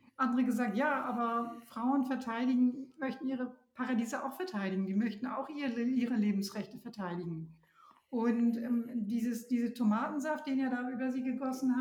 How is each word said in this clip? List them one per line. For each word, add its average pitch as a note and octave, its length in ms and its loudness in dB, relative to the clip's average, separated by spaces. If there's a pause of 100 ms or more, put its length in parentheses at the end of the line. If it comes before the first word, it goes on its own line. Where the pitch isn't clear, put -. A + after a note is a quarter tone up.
(160)
andere B3+ 300 2
gesagt: G#3+ 320 0
"Ja, C#4 260 2
aber A#3 600 -2
Frauen B3+ 400 2
verteidigen, B3+ 920 2
möchten C4 300 -4
ihre B3+ 300 -4 (180)
Paradiese B3 480 -2
auch B3+ 140 -4
verteidigen. G3 480 -2
Die F#3+ 100 -2
möchten A3+ 320 0
auch C4+ 220 -6
ihr C#4+ 180 -4
Le-, A#3 160 -2
ihre A#3+ 320 2
Lebensrechte G#3 640 0
verteidigen." F3 800 -8 (520)
Und, A#3 480 4
ähm, A#3 280 0 (200)
dieses, A3+ 440 -2
diese A#3+ 240 2
Tomatensaft, D4 760 0
den C4+ 120 0
er C4 100 2
da B3 200 -2
über B3+ 220 -2
sie B3+ 120 -2
gegossen C4 580 0